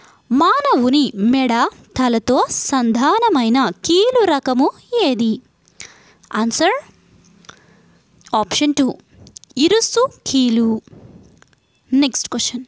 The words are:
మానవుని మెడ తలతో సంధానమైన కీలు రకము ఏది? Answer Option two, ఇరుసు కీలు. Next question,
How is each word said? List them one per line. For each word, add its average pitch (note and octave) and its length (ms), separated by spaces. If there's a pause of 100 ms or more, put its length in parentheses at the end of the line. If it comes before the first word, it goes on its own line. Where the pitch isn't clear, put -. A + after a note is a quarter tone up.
(320)
మానవుని D4+ 840
మెడ A#3+ 540 (280)
తలతో B3 520
సంధానమైన C4 1200 (140)
కీలు G#4+ 400
రకము C#4 460 (320)
ఏది? A#3 380 (960)
Answer D4+ 580 (1400)
Option C#4+ 380
two, C4+ 200 (640)
ఇరుసు A4+ 520 (180)
కీలు. A3+ 540 (1120)
Next C4+ 360
question, A#3+ 380